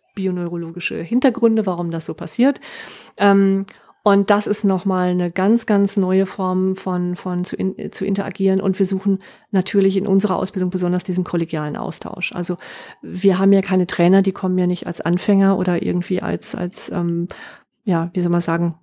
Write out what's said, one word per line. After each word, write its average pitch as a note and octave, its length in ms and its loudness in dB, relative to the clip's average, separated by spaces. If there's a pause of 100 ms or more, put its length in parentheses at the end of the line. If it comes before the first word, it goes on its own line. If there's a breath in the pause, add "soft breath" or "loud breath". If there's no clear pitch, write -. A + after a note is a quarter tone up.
(160)
bioneurologische F3 840 -6
Hintergründe, A3+ 640 2
warum F3 260 -2
das E3 140 -6
so D#3+ 80 -6
passiert. A#3+ 460 0 (560 loud breath)
Ähm, G3 500 4 (380 loud breath)
und G3 280 4
das G#3 160 2
ist G3+ 160 0
nochmal F#3 460 0
eine F3+ 200 0
ganz, G3+ 380 0
ganz G3+ 280 2
neue F#3+ 300 2
Form F#3 500 -2
von, F3+ 400 -4
von F3+ 280 -4
zu - 120 -6
in-, - 360 -4
zu - 120 -8
interagieren. F#3+ 560 0
Und F#3 200 0
wir F#3+ 80 2
suchen F#3+ 320 0 (320 loud breath)
natürlich F#3+ 440 2
in - 120 -2
unserer F#3+ 300 2
Ausbildung F3+ 340 -2
besonders F3+ 320 0
diesen F3+ 200 -2
kollegialen D#3+ 540 -4
Austausch. - 540 -8
Also F3 260 -4 (460 loud breath)
wir F3+ 340 2
haben G3 160 4
ja G3 80 6
keine F#3 240 0
Trainer, F#3 380 4
die F#3+ 80 0
kommen F#3 260 -2
ja F3+ 80 2
nicht F3+ 220 -2
als - 140 -8
Anfänger G3 580 2
oder F3+ 240 0
irgendwie F3 360 -2
als, - 360 -4
als, - 360 -8
ähm, E3+ 360 -2 (560 loud breath)
ja, F3 300 0
wie F3+ 80 0
soll F3 100 2
man F3 100 2
sagen, E3+ 420 0